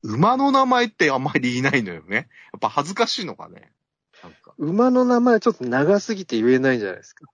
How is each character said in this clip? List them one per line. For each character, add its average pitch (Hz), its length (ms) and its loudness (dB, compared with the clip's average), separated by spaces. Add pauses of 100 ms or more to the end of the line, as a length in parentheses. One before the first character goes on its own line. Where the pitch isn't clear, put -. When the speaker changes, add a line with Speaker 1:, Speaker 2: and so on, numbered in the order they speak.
Speaker 1:
馬 147 320 2
の 277 160 0
名 269 140 2
前 247 220 2
っ - 20 -8
て 151 220 0
あ 135 60 -2
ん 131 60 -4
ま 139 100 -4
り 147 80 -2
言 123 160 -2
い 127 40 -2
な 139 140 0
い 120 80 0
の 92 100 -8
よ 80 80 -14
ね。 98 260 -6 (260)
や - 40 -18
っ - 20 -18
ぱ 107 100 0
恥 143 200 -4
ず 196 60 -10
か 226 120 0
し - 140 -6
い 185 40 -8
の 127 100 -12
か - 140 -20
ね。 - 220 -20 (520)
な - 60 -20
ん - 40 -20
か。 - 240 -20
Speaker 2:
馬 196 320 2
の 254 160 2
名 247 140 2
前 240 200 4
ち 240 100 0
ょ - 20 0
っ - 40 -4
と - 80 -12
長 139 360 2
す 214 160 -6
ぎ 190 100 -12
て 113 160 -2
言 120 100 4
え 127 80 4
な 131 140 2
い 123 40 0
ん - 20 -4
じ 104 60 -6
ゃ 95 40 -6
な 92 60 -10
い - 20 -20
で 101 60 -20
す - 100 -20
か。 - 200 -20